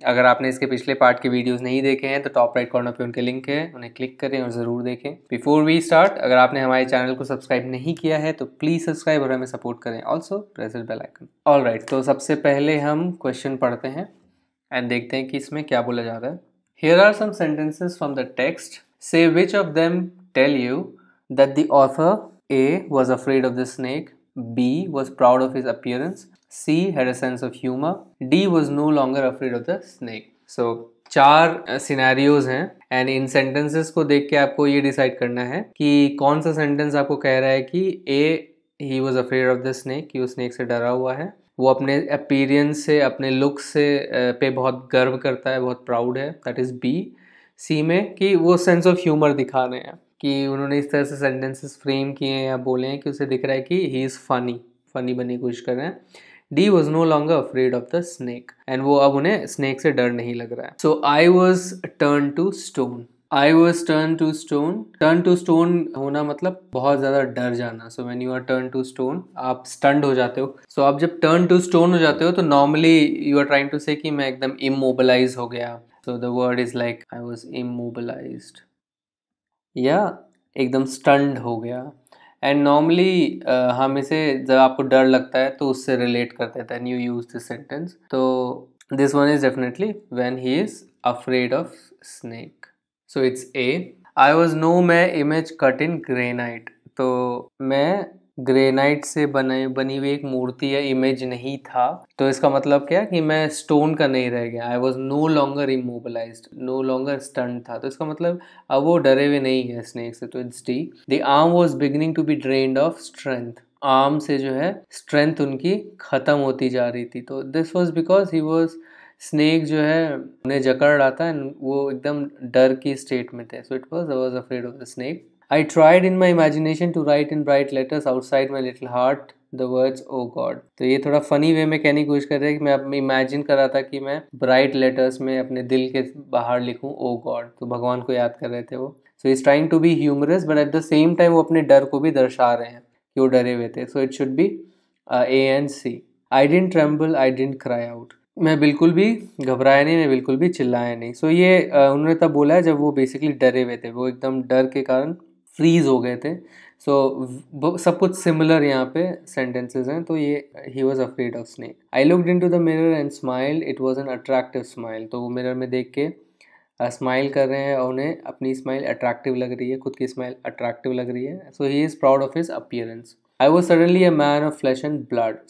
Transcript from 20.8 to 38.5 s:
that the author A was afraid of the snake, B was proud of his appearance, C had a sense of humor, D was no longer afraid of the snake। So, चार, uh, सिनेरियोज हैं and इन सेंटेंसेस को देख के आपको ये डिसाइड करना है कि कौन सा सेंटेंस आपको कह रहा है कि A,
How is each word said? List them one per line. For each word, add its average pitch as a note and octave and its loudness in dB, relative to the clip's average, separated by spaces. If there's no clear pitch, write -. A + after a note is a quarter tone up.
that C#3 6
the D#3 2
author E3+ 4
A C#3 2
was C3 2
afraid C3 0
of B2+ 0
the B2 -4
snake, C3+ -8
B B2 -2
was C#3 -4
proud B2+ 4
of C3 -2
his B2+ -4
appearance, B2 -6
C D#3+ -2
had D3 0
a B2 -6
sense B2+ -6
of B2 -6
humor, C#3 -4
D D#3+ 2
was E3 4
no C#3+ 0
longer C#3 2
afraid C3 -2
of A#2 -6
the F3+ -4
snake। - -16
So, A#2 0
चार, D#3 6
uh, B2+ -4
सिनेरियोज C3+ 2
हैं C#3+ -4
and C3 -4
इन C3+ -2
सेंटेंसेस D3 -2
को D#3+ 0
देख C#3+ 2
के D3+ 2
आपको C#3+ 2
ये C#3+ 2
डिसाइड C3+ 0
करना B2 -4
है D3 -8
कि C#3+ 2
कौन C#3+ 2
सा D#3+ -2
सेंटेंस D3 -2
आपको C#3+ 0
कह C3 0
रहा C3+ 2
है C3+ 2
कि F3+ -4
A, D3+ 2